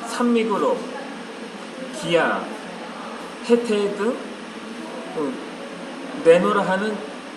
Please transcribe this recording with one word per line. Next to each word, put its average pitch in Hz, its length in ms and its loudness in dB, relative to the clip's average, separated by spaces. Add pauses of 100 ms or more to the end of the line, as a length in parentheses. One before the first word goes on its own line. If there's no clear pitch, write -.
삼미그룹, 220 680 4 (1200)
기아, 143 440 2 (1000)
해태 214 520 4
등, 226 200 0 (1000)
어, 143 160 -2 (920)
내놓으라 196 380 8
하는 196 340 0 (400)